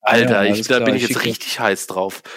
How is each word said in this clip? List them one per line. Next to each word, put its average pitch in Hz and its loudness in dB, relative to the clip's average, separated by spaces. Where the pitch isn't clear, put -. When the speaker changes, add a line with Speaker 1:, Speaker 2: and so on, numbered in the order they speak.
Speaker 1:
Alter, 117 4
Speaker 2:
Ja, 101 4
Speaker 1:
ich, 104 2
Speaker 2:
alles 110 -2
Speaker 1:
da 127 2
Speaker 2:
klar. 120 0
Speaker 1:
bin - 2
ich 123 0
Speaker 2:
Ich 120 0
Speaker 1:
jetzt - -2
Speaker 2:
schick 120 0
Speaker 1:
richtig - -8
heiß 101 0
drauf. 95 -6